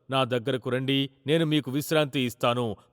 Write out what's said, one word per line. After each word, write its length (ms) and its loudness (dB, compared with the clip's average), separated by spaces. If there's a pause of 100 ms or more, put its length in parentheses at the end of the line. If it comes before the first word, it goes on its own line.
(100)
నా 140 2
దగ్గరకు 460 -2
రండి, 400 0 (160)
నేను 200 2
మీకు 240 0
విశ్రాంతి 500 0
ఇస్తాను." 560 0 (160)